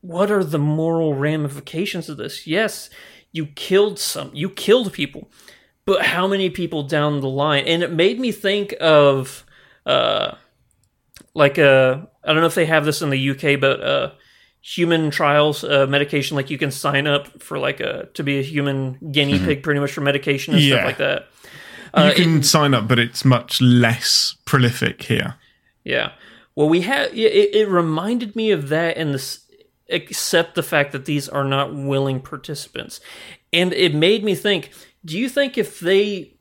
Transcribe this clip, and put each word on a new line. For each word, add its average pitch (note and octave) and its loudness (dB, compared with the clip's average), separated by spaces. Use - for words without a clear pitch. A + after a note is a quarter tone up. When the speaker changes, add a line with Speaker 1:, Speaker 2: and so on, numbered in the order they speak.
Speaker 1:
what F#3 -2
are G3 2
the D#3 -4
moral D#3+ 0
ramifications D3+ -4
of D3+ -12
this? - -12
Yes, F#3+ -4
you D#3+ -6
killed F#3+ 0
some, - -8
you E3 -6
killed G#3+ 2
people, - -8
but F3+ 2
how F3+ 0
many F#3+ 0
people D#3+ -6
down D3 0
the C3+ -4
line? C#3 0
And E3+ 2
it E3 -2
made G3 2
me B3+ -2
think G3+ -2
of, C#3+ 4
uh, A#2 0
like, C#3+ 2
uh, C3+ 6
I D#3 0
don't D#3 4
know E3 4
if D#3+ 0
they E3+ 2
have D#3 2
this D3+ -2
in D3 -2
the C3+ 0
U C3+ -2
K, C#3 0
but, C3+ 0
uh, C3 -2
human E3 0
trials, D3 0
uh, C#3 2
medication, C#3+ -2
like, C3+ -4
you D3 -6
can C#3+ -2
sign C#3+ -2
up C#3+ -4
for, - -10
like, C3+ -4
a, - -6
to - -8
be C#3 -2
a C3+ -2
human C3+ -4
guinea C#3 2
Speaker 2:
Mm-hmm. F#2 0
Speaker 1:
pig C#3 -2
pretty C#3+ 0
much C#3 -4
for - -8
medication C#3+ -2
and D#3+ 2
stuff C#3 2
Speaker 3:
Yeah. - 0
Speaker 1:
like - -6
that. C#3 -4
Speaker 3:
You D#3 6
Speaker 1:
Uh, D3 6
Speaker 3:
can E3 4
Speaker 1:
it C#3+ 0
Speaker 3:
sign D3 4
up, A2 -2
but B2 4
it's A#2 -2
much B2+ 2
less A#2+ 2
prolific - 0
here. - -2
Speaker 1:
Yeah. B2+ -4
Well, D3 2
we E3+ 4
ha-, C4+ -2
it, A3 2
it G#3 4
reminded F#3+ 0
me A3 -2
of D3 -2
that, E3 -2
and D3+ -4
this, - -8
except - -2
the E3 -2
fact D3 0
that C3+ -10
these D3 -4
are C#3 -4
not C#3 -2
willing C3+ -2
participants. - -14
And F3+ 2
it E3+ 2
made G3 2
me G3+ 0
think, G3 -2
do D#3+ -8
you B3+ -2
think C4+ -2
if - -4
they F#3+ 0